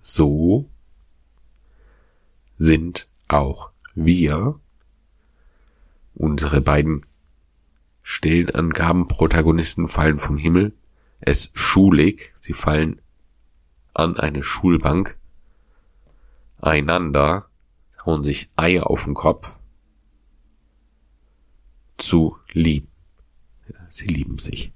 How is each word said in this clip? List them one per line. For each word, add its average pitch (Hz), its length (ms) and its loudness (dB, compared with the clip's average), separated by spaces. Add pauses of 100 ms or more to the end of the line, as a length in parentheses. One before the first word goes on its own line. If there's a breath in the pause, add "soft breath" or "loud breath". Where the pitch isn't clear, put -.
So 87 680 0 (1900)
sind 80 520 0 (200)
auch 69 420 -2 (240)
wir. 85 640 0 (1600)
Unsere 73 460 0
beiden 73 460 0 (960)
Stellenangaben, 82 1040 0
Protagonisten 82 800 2
fallen 78 320 0
vom 73 180 -4
Himmel, 87 360 2 (480)
es - 340 0
schulig, 92 840 4
sie - 140 -10
fallen 78 460 -2 (920)
an 82 220 -2
eine 73 260 -4
Schulbank, 82 760 0 (1400)
einander, 78 880 0 (560)
hauen 78 200 -2
sich 71 320 -4
Eier 87 320 0
auf - 160 0
den 69 100 -4
Kopf, - 460 -2 (2500)
zu 80 380 2 (160)
lieb. 80 360 0 (1000)
Sie - 180 -12
lieben 76 320 -4
sich. - 380 -12